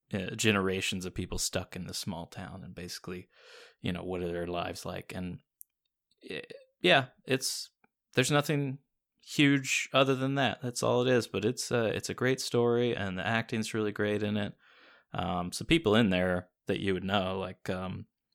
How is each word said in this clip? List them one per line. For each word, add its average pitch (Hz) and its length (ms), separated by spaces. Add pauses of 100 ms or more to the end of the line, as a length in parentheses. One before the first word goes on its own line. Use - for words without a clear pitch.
(140)
uh, 92 220
generations 95 680
of 90 80
people - 240
stuck - 380
in 90 120
this - 100
small 85 300
town, 95 360
and 92 120
basically, 90 520 (540)
you 92 100
know, 87 120
what 90 180
are 87 100
their 87 160
lives 87 380
like? 92 280
And, 90 260 (920)
eh, 82 120 (380)
yeah, 151 260 (200)
it's, - 440 (440)
there's 127 180
nothing 143 460 (440)
huge 139 720
other 135 240
than 135 200
that. 131 260
That's 120 220
all 120 220
it 131 60
is. 120 160
But 98 160
it's, 127 260
uh, 113 240
it's 98 160
a 104 40
great 127 260
story, 120 560
and 95 220
the 92 100
acting's 113 460
really 107 180
great 104 320
in 104 140
it. 104 160 (600)
Um, 90 380
some - 160
people 160 280
in 110 160
there 90 360 (200)
that 101 120
you 95 140
would 92 100
know, 95 360
like, 92 300
um, 95 360 (300)